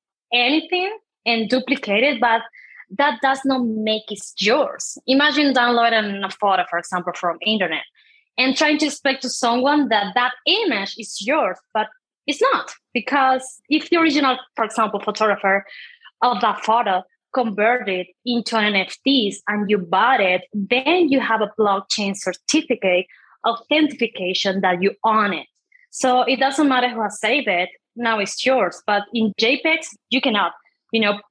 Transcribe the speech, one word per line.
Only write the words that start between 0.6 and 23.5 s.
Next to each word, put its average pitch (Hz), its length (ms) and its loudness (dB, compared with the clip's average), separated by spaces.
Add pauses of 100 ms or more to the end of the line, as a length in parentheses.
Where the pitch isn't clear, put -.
and 226 240 -2
duplicate 254 540 0
it, 269 180 0
but 233 220 2 (560)
that 285 240 0
does 269 220 0
not 262 200 0
make 220 460 -2
it 202 100 -10 (180)
yours. - 680 0
Imagine 277 460 4
downloading 226 720 2
a 190 60 -6
photo, 190 380 2
for 170 100 -2
example, 175 360 -6
from 170 320 -4
internet 185 380 -2 (520)
and 262 200 0
trying 302 220 2
to 302 80 2
explain 269 340 -2
to 254 80 -6
someone 254 600 0
that 202 240 0
that 247 180 0 (140)
image 302 520 0
is - 260 -12
yours, 233 340 0 (140)
but 214 140 -2 (400)
it's - 160 -2 (100)
not. - 200 -4 (200)
Because 262 520 0 (240)
if 311 220 0
the 349 80 2
original, 285 380 2 (200)
for 233 80 0
example, 214 340 -2
photographer 202 680 0 (580)
of 240 180 2
that 214 240 0
photo 214 380 2 (300)
converted 208 760 0 (180)
into 233 320 -2
an 208 180 2
N - 20 2
F 185 280 -4
Ts 233 420 0
and 208 240 -2
you 208 80 4
bought 196 420 2
it, 185 220 2 (100)
then 262 580 2
you 269 100 4
have 220 220 0
a 208 160 -2
blockchain 202 580 0
certificate 190 920 0 (400)
authentication 196 1160 -2